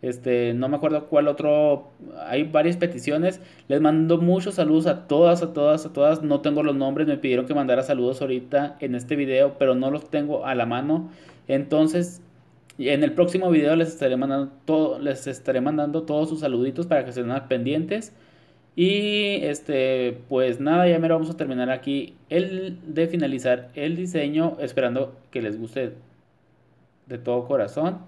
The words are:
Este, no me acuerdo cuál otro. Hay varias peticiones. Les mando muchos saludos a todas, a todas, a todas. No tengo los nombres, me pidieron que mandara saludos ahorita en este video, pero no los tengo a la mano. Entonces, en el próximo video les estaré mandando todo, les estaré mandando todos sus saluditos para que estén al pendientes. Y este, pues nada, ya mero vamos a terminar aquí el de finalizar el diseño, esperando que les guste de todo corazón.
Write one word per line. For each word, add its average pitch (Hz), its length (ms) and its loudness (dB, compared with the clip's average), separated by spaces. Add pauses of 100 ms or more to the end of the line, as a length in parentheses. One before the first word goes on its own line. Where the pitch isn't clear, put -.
Este, 123 500 0
no 123 160 -2
me 147 80 0
acuerdo 151 300 -2
cuál 147 220 4
otro. 147 640 2 (340)
Hay 131 160 -2
varias 156 340 2
peticiones. 170 640 -2 (280)
Les 143 120 2
mando 160 380 4
muchos 180 380 2
saludos 160 300 2
a - 220 -2
todas, 170 340 6
a 165 120 -6
todas, 151 320 2
a - 80 -14
todas. 156 280 4
No 143 200 0
tengo 151 200 0
los 147 140 0
nombres, 139 320 -2
me 143 80 0
pidieron 127 300 0
que 147 80 -4
mandara 131 280 2
saludos 131 380 -2
ahorita 139 600 -2
en 127 140 -4
este 123 220 -4
video, 139 420 2
pero 131 160 4
no 131 160 0
los 147 200 -6
tengo 147 340 -2
a 131 100 -2
la 117 120 0
mano. 143 420 -2 (400)
Entonces, 156 720 0 (560)
en 139 260 0
el 151 100 2
próximo 180 380 2
video 156 260 4
les 165 120 2
estaré 131 300 0
mandando 135 340 -2 (140)
todo, 156 320 2
les 143 280 -4
estaré 127 360 -2
mandando 151 400 -2
todos 151 260 -2
sus 156 120 -6
saluditos 135 460 -2
para 135 180 2
que 131 60 -10
estén 120 200 -6
al 135 180 -6
pendientes. 156 640 -2 (640)
Y 202 680 0
este, 131 880 -2
pues 127 320 0
nada, 170 280 4
ya 170 100 4
mero 165 180 2
vamos 160 120 -2
a 165 80 -8
terminar 127 340 -4
aquí 139 440 -4 (160)
el 185 560 -2
de 160 220 0
finalizar 135 680 -2
el 156 220 -4
diseño, 160 640 -2
esperando 131 560 -2 (140)
que 123 120 -4
les 107 160 -4
guste 117 360 -6 (1120)
de 120 120 -12
todo 120 280 -4
corazón. 143 600 -2